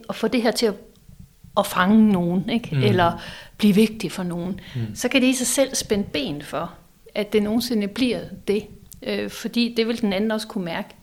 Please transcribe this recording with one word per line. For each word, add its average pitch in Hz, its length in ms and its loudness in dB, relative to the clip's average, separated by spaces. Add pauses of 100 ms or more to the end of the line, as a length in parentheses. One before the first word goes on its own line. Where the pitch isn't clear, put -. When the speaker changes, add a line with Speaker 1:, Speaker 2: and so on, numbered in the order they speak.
Speaker 1:
at 196 80 -8
få 226 120 -2
det 233 140 0
her 233 80 2
til 220 160 0
at, 202 80 0 (840)
at 202 80 2
fange 214 460 6
nogen, 175 380 0
ikke? 233 220 -2
Speaker 2:
Mm. 139 100 2
Speaker 1:
Eller 170 400 4 (340)
blive 208 180 4
vigtig 214 380 2
for 190 100 -8
nogen, 175 380 -4 (140)
Speaker 2:
Mm. 110 200 -4
Speaker 1:
så - 140 -4
kan 247 140 2
det 254 40 4
i 262 80 4
sig 247 120 -2
selv 262 280 0
spænde 202 380 -2
ben 185 300 -6
for, 156 320 -8 (400)
at 208 180 -4
det 214 100 4
nogensinde 214 460 0
bliver 214 320 -2 (280)
det. 208 180 0 (360)
Øh, 208 280 -4
fordi 233 460 -2
det 226 120 2
vil 233 120 -4
den 202 120 2
anden 208 180 0
også 220 160 -4
kunne 190 180 -6
mærke, 170 240 -6 (140)